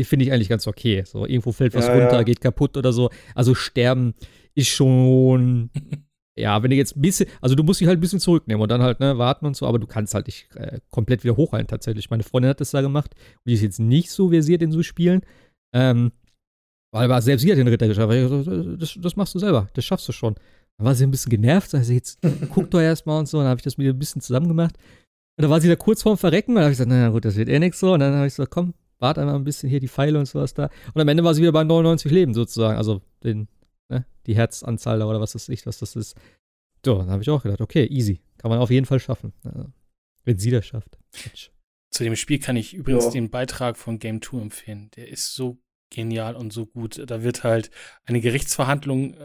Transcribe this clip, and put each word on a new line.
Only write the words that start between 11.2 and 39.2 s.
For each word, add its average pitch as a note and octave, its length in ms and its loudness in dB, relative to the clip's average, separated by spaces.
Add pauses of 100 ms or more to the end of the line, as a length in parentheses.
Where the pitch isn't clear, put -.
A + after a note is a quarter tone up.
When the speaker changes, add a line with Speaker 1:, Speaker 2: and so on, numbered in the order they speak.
Speaker 1:
wieder A#2+ 120 0
hochheilen - 300 0
tatsächlich. - 440 -8
Meine A2+ 120 -2
Freundin B2+ 280 0
hat C#3 100 -2
das C3 100 -8
da C#3 100 -2
gemacht C#3 340 -2
und - 360 -20
die A#2+ 40 2
ist G#2 80 2
jetzt G#2+ 180 -2
nicht B2+ 300 2
so F#3+ 200 0
versiert E3 320 2
in D#3+ 100 0
so D#3+ 120 0
Spielen. F3 380 2 (520)
Ähm, A#2+ 380 2 (800)
weil A2+ 140 -2
aber B2 160 4
selbst B2+ 220 2
sie F3+ 100 4
hat C3+ 60 4
den B2 100 4
Ritter A#2 180 2
geschafft. G#2+ 220 2
Weil B2 160 2
ich B2+ 40 2
so, E3+ 480 -4
das, E3 240 -10
das F3 140 -6
machst G3+ 200 -4
du F#3 40 -6
selber, D#3+ 360 0
das B2 100 -4
schaffst - 240 -6
du A#2 40 -6
schon. A2 220 -4 (440)
Dann G#2+ 80 -2
war C3+ 80 4
sie B2+ 100 2
ein C3+ 60 2
bisschen C3 200 -4
genervt, B2 440 2
also B2 180 0
jetzt - 300 -2
Speaker 2:
<laughs> C#3+ 320 -2
Speaker 1:
guck - 160 -2
doch E3+ 100 2
erst D#3+ 240 0
mal D#3 140 -2
und D3+ 100 -2
so. D#3 100 -4
Und C#3+ 60 2
dann C3 60 2
hab B2 80 0
ich - 60 -14
das C#3 140 -6
mit C#3 80 -2
ihr C3+ 60 2
ein B2+ 60 -6
bisschen C#3+ 240 -8
zusammen C3 260 -2
gemacht. E3 280 0 (600)
Und D3+ 60 -4
da D3 80 4
war D#3+ 100 4
sie E3+ 80 4
da E3+ 80 6
kurz - 260 0
vorm G#3+ 140 2
Verrecken, F#3+ 360 0
und A#3 40 4
dann F3 80 4
hab D3 60 4
ich B2+ 80 0
gesagt, A#2+ 100 0
naja B2 220 4
gut, G#2+ 140 0
das G2+ 120 0
wird A#2 120 0
eh C3+ 100 2
nix F3 220 0
so. F#3 120 2
Und D#3+ 80 4
dann C#3 140 2
hab C#3+ 120 0
ich C3+ 60 -4
gesagt, C3+ 200 -6
komm, F3 200 -4 (280)
wart D3+ 180 0
einmal C#3+ 160 -2
ein C#3 100 -4
bisschen C#3+ 240 -6
hier C3+ 120 -2
die C3 80 -6
Pfeile D3 300 0
und C#3 80 -2
sowas C#3+ 280 -6
da. C#3+ 160 -4 (240)
Und D#3 80 0
am D3 60 4
Ende D#3+ 160 4
war E3 100 4
sie D#3 80 4
wieder E3+ 100 6
bei D#3 120 4
neunundneunzig E3 460 4
Leben E3 220 4
sozusagen, A2+ 460 0
also G#2+ 240 -2 (200)
den, G#2+ 260 -4 (420)
ne, B2+ 160 -6 (200)
die A2 100 -2
Herzanzahl A#2 640 -2
da G#2+ 60 -2
oder A2 140 -4
was G#2+ 140 -6
weiß - 160 -14
ich, A#2 160 -10
was A#2 120 -8
das - 160 -10
ist. - 220 -10 (720)
So, G2+ 120 2
dann F#2 120 -4
hab G2 100 -2
ich A2+ 80 -6
auch D3+ 140 0
gedacht, G2+ 180 -4
okay, A2+ 260 0
easy, A2 340 -2 (180)
kann A2+ 120 -6
man A#2 100 0
auf A#2 100 0
jeden B2+ 160 2
Fall C3 140 0
schaffen. - 320 -8 (120)